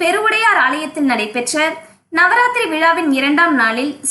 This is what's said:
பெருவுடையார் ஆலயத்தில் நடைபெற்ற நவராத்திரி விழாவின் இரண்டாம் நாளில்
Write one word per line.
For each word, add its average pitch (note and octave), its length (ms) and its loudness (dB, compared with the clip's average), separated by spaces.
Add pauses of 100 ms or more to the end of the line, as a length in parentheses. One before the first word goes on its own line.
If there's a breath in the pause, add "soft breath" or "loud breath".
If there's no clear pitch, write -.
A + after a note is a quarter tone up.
பெருவுடையார் G#4+ 640 0
ஆலயத்தில் D4 460 -2
நடைபெற்ற A#3+ 600 -2 (460 loud breath)
நவராத்திரி A#4+ 560 2
விழாவின் E4 440 0
இரண்டாம் D4 440 2
நாளில் A#3+ 300 -2 (180)